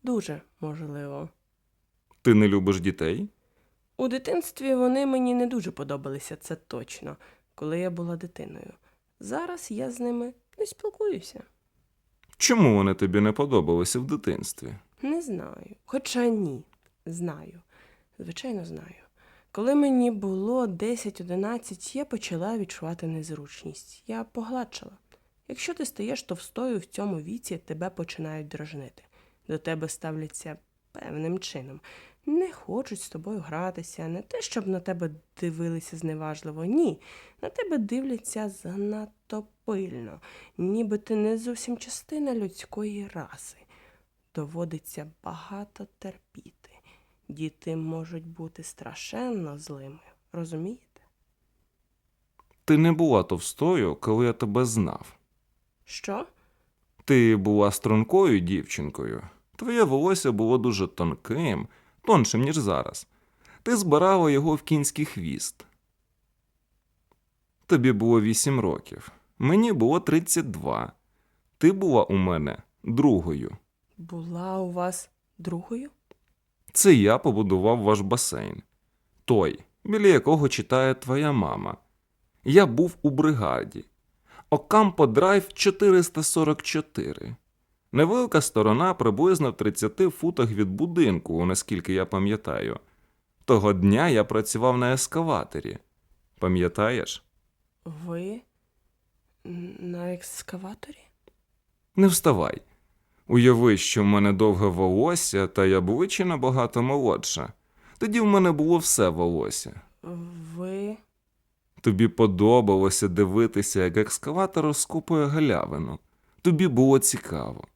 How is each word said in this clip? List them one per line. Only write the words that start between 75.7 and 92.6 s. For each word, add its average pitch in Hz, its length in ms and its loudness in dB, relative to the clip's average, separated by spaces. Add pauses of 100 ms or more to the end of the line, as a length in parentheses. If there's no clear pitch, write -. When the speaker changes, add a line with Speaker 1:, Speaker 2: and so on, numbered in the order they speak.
Speaker 2:
Це 196 220 8
я 110 240 8
побудував 104 640 2
ваш 104 200 4
басейн. 69 640 -4 (640)
Той, 101 340 2 (240)
біля 208 240 2
якого 147 420 6
читає 131 440 0
твоя 135 380 -2
мама. 55 460 -2 (640)
Я 175 220 8
був 151 360 0
у 147 80 4
бригаді. 117 760 0 (680)
Окампо 190 540 4
Драйв 185 460 4
чотириста 190 720 4
сорок 151 380 2
чотири. - 720 -6 (560)
Невелика 175 500 4
сторона 113 520 2
приблизно 135 580 2
в - 60 -10
тридцяти 110 520 0
футах 156 420 -2
від 101 180 0
будинку, 101 760 0
наскільки 90 480 -2
я 92 120 0
пам'ятаю. 92 760 -4 (640)